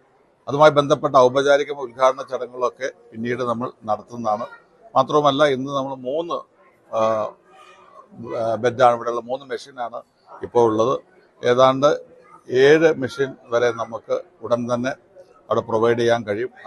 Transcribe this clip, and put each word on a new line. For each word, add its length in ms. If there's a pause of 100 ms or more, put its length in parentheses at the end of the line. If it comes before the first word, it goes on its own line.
(480)
അതുമായി 300
ബന്ധപ്പെട്ട 360 (120)
ഔപചാരിക 580
ഉദ്ഘാടന 460
ചടങ്ങുകളൊക്കെ 580 (240)
പിന്നീട് 380
നമ്മൾ 180 (220)
നടത്തുന്നതാണ്. 560 (500)
മാത്രവുമല്ല, 480 (120)
ഇന്ന് 220
നമ്മൾ 160 (140)
മൂന്ന്, 300 (600)
ആ, 20 (1600)
ബെഡാണ്, 320
ഇവിടെയുള്ള 340
മൂന്ന് 220
മെഷീനാണ് 460 (480)
ഇപ്പോൾ 160 (100)
ഉള്ളത്. 220 (480)
ഏതാണ്ട് 480 (760)
ഏഴ് 220 (120)
മെഷീൻ 300 (240)
വരെ 140 (140)
നമുക്ക് 340 (280)
ഉടൻ 160 (140)
തന്നെ 180 (540)
അവിടെ 240
പ്രൊവൈഡ് 320
ചെയ്യാൻ 260
കഴിയും. 240 (140)